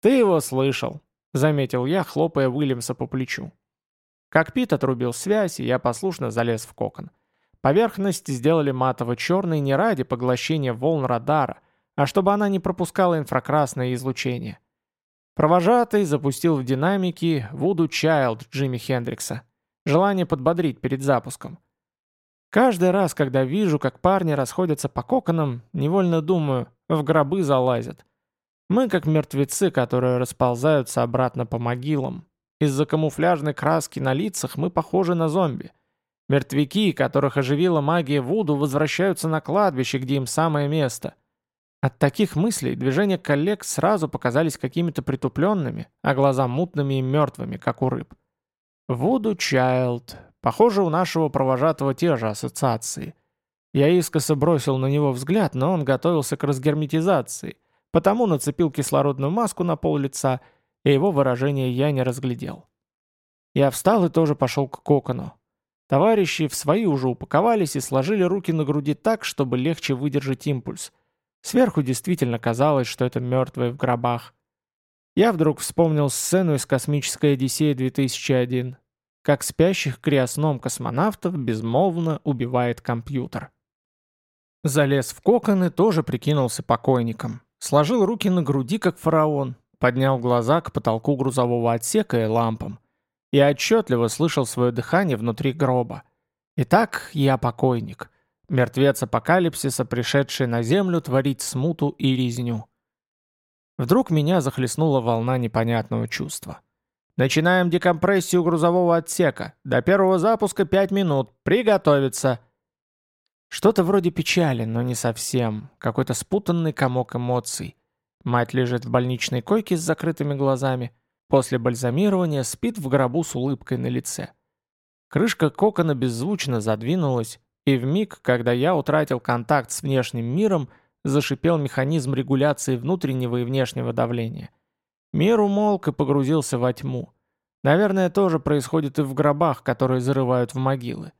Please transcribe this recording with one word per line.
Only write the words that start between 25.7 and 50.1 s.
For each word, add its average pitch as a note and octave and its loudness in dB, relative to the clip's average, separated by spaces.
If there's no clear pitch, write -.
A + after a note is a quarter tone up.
невольно E3 0
думаю, D3 -2
в D#3 0
гробы D#3+ 2
залазят. B2+ 0
Мы A#3+ 2
как F3+ -2
мертвецы, D3+ 0
которые B2 0
расползаются B2+ 0
обратно B2 -2
по A#2+ -6
могилам. B2 -4
Из-за C#3+ 2
камуфляжной D#3 0
краски - -2
на C3+ 0
лицах E3+ -6
мы D#3+ -4
похожи F3 0
на E3 0
зомби. D#3+ -2
Мертвяки, C#3+ 2
которых C3+ 0
оживила D3 2
магия C#3+ 0
Вуду, D3+ 0
возвращаются D3+ 0
на D#3 -2
кладбище, D3 0
где C3 -2
им C3 -2
самое D3+ 0
место. D3 -2
От - -2
таких D3+ 2
мыслей D3 -2
движения D#3+ 0
коллег D#3 -2
сразу D#3+ 0
показались C#3 0
какими-то D#3 -4
притупленными, C#3 -2
а C#3 0
глаза C3+ 2
мутными C#3 -2
и C3 0
мертвыми, C3 -2
как - -4
у C3 2
рыб. - -8
Вуду G#3 0
Чайлд. B2+ 0